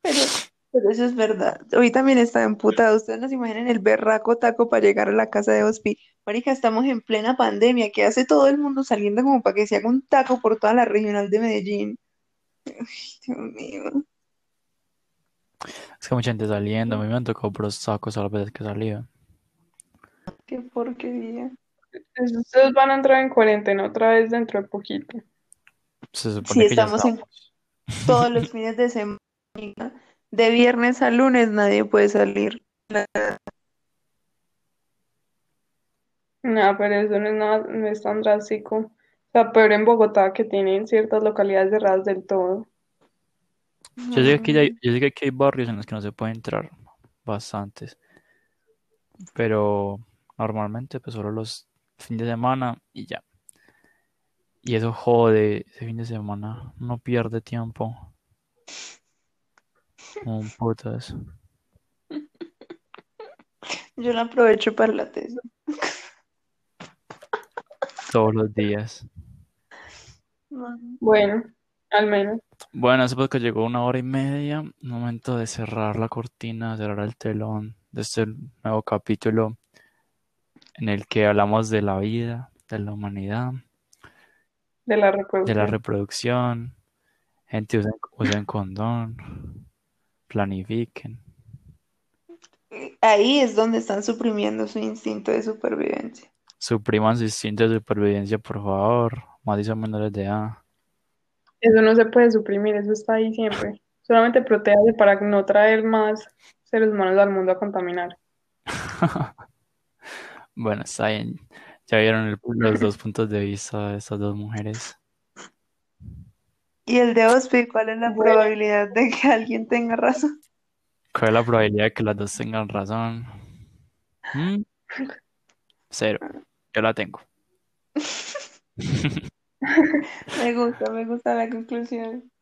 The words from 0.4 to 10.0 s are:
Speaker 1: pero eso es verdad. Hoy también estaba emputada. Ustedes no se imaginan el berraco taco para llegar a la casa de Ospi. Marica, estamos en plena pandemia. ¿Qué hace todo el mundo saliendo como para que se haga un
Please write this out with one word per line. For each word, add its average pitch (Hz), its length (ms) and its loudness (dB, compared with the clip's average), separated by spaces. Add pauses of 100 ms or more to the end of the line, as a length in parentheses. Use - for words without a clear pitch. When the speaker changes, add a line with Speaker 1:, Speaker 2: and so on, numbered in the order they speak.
Speaker 1:
pero 214 180 4
eso 233 140 0
es 247 100 -2
verdad. 214 460 0 (160)
Hoy 240 160 6
también 262 260 4
estaba 233 260 2
emputada. 214 520 4
Ustedes 220 240 -4
no 262 80 -6
se 269 60 -4
imaginan 233 340 -4
el 233 100 2
berraco 220 600 2
taco 233 300 2
para 220 140 2
llegar 202 260 4
a 202 40 0
la 220 180 2
casa 208 220 0
de 214 100 4
Ospi. 214 360 0 (280)
Marica, 240 240 -2
estamos 247 360 0
en 240 140 0
plena 226 360 0
pandemia. 226 560 2
¿Qué 208 120 2
hace 226 200 2
todo 277 240 6
el 285 100 2
mundo 277 240 -2
saliendo 208 400 0
como 269 200 4
para 196 120 0
que 208 120 2
se 208 100 0
haga 208 120 0
un 262 140 2